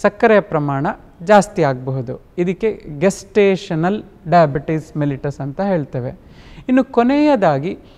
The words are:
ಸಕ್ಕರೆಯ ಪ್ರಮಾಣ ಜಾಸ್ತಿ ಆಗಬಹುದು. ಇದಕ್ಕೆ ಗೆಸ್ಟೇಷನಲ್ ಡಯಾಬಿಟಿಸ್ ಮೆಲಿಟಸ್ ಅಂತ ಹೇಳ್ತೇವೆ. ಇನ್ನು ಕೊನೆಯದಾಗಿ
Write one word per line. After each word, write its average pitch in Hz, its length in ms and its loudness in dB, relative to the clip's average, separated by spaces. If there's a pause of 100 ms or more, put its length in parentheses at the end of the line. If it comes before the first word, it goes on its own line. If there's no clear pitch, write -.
ಸಕ್ಕರೆಯ 214 380 2
ಪ್ರಮಾಣ 147 480 -2 (360)
ಜಾಸ್ತಿ 190 400 2
ಆಗಬಹುದು. 131 580 -4 (160)
ಇದಕ್ಕೆ 185 460 -4 (160)
ಗೆಸ್ಟೇಷನಲ್ 190 1040 0 (260)
ಡಯಾಬಿಟಿಸ್ 156 680 0
ಮೆಲಿಟಸ್ 143 420 -4
ಅಂತ 139 220 -8
ಹೇಳ್ತೇವೆ. 143 580 -4 (500)
ಇನ್ನು 262 140 4
ಕೊನೆಯದಾಗಿ 233 920 0 (200)